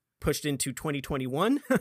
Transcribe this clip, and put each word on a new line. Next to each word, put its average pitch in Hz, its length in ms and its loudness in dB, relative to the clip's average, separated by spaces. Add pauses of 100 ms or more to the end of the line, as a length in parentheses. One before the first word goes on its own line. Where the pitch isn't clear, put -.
(200)
pushed - 260 -2
into 139 260 -2
twenty 143 280 -4
twenty-one, 147 600 0 (200)